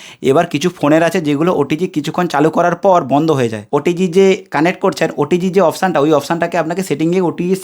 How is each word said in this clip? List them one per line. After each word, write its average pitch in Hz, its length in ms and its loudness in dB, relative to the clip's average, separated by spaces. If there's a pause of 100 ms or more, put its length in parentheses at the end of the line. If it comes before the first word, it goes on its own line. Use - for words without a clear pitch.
(220)
এবার 151 240 2
কিছু 160 240 -4
ফোনের 156 320 2
আছে 170 180 0
যেগুলো 151 340 0
ওটিজি 156 320 -2
কিছুক্ষণ 165 400 -4
চালু 156 240 2
করার 170 240 0
পর 175 300 2
বন্ধ 143 260 0
হয়ে 131 180 2
যায়। 107 240 -8
ওটিজি 170 360 0
যে 190 420 2
কানেক্ট 170 300 -2
করছেন, 175 360 -2
ওটিজি 175 340 0
যে 180 100 2
অপশনটা, 160 400 0
ওই 151 120 2
অপশনটাকে 170 460 0
আপনাকে 170 240 -4
সেটিংয়ে 165 380 -2
ওটিজি 175 440 -2